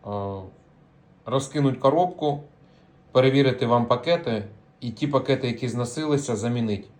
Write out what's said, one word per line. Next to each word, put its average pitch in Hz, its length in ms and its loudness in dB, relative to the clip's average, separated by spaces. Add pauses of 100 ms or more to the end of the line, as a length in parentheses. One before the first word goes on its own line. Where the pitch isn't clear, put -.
е, 101 40 -10 (1160)
розкинуть 135 520 0
коробку, 151 600 2 (720)
перевірити 131 540 4
вам 117 200 4
пакети 123 580 0 (360)
і 120 100 -6
ті 147 160 -4
пакети, 135 400 0
які 120 220 -4
зносилися, 127 680 -2
замінить. 113 520 -2 (120)